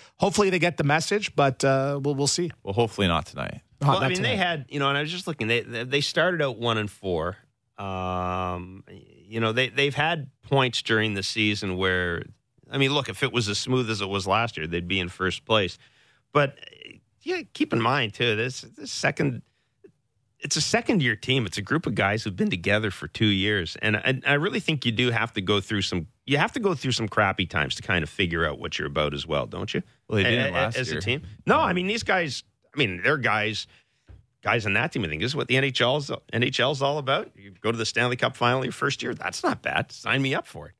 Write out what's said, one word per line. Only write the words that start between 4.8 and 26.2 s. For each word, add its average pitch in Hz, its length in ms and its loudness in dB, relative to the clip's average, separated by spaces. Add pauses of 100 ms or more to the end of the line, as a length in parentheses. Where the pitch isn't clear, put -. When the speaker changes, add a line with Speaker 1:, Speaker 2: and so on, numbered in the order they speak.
Speaker 3:
and 139 80 2
I 143 40 0
was 151 100 -4
just 180 140 -10
looking, 147 220 -4
they, 117 140 2
they, 117 240 -8
they 139 160 0
started 170 400 0
out 127 180 -2
one 117 180 2
and 104 140 -2
four. 90 460 -2 (540)
Um, 90 920 -4 (440)
you 110 120 -6
know, 113 140 2
they, 123 160 2
they've 139 260 0
had 151 340 -2 (140)
points 131 380 2
during 110 340 2
the 95 80 -4
season 101 540 0
where, 90 460 0 (480)
I 139 60 -4
mean, 139 160 2
look, 139 160 -2
if 98 140 -4
it 131 100 0
was 117 160 0
as 104 80 -2
smooth 123 320 0
as 104 120 -4
it 98 80 -4
was 98 180 -2
last 110 280 0
year, 80 120 -6
they'd 85 200 -4
be 95 120 0
in 87 100 -2
first 92 360 -4
place. 104 320 2 (540)
But, 143 260 0 (680)
yeah, 349 180 -4 (120)
keep - 200 -2
in 117 80 2
mind, 117 320 0
too, 120 220 0
this, 123 260 -4
this - 300 -16
second, 143 500 -2 (1000)
it's - 160 -4
a 156 60 0
second-year 170 540 4
team. 131 300 2
It's - 120 -6
a 107 40 -4
group - 240 0
of 110 100 -2
guys 104 280 2
who've 98 120 -4
been 214 140 2
together 101 420 0
for - 160 -10
two - 200 0
years. 98 540 2
And, 107 220 2
and 131 220 0
I 139 80 4
really 170 260 2
think 156 260 -2
you 120 60 2
do 120 200 2
have 113 220 -2
to 104 80 -2
go 101 180 2
through 101 240 -2
some, 87 240 -2 (180)